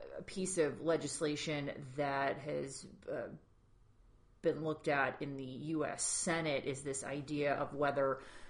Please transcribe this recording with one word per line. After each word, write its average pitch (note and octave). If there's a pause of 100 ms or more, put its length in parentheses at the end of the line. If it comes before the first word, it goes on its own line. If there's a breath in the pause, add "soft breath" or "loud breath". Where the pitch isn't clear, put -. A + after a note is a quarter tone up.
(180)
a -
piece F#3
of D3
legislation D3 (260)
that C#3
has, C#3+ (260)
uh, - (1120)
been D#3
looked D#3
at C#3
in C#3+
the C3+
U D3
S -
Senate, D#3+
is C3+
this C#3
idea C#3+
of C#3+
whether C#3 (320 loud breath)